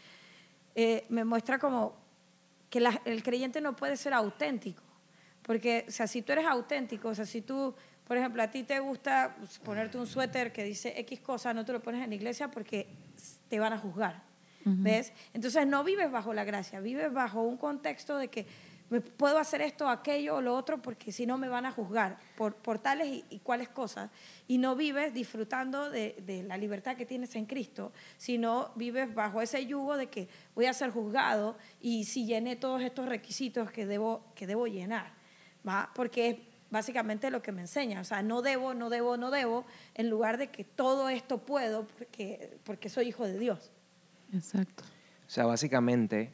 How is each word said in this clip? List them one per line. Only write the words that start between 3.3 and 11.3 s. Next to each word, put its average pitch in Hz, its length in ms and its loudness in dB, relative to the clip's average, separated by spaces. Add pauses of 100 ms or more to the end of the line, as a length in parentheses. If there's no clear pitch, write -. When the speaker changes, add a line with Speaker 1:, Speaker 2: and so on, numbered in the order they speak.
Speaker 1:
no 285 140 -2
puede 277 200 0
ser 277 180 0
auténtico. 226 680 0 (600)
Porque, 233 440 2
o 220 40 -10
sea, 220 160 0
si 240 140 -2
tú 277 120 0
eres 311 120 4
auténtico, 247 640 0
o 220 80 -2
sea, 208 100 -4
si 220 160 -6
tú 262 320 -2 (340)
por 247 80 0
ejemplo, 247 260 0
a 220 80 2
ti 254 140 -6
te 269 160 0
gusta, 269 580 2
pues, - 220 -16
ponerte 220 380 -4
un 240 100 -4
suéter 254 460 -2
que 214 100 -4
dice 208 380 -6
X 240 180 -8
cosa, 247 340 -2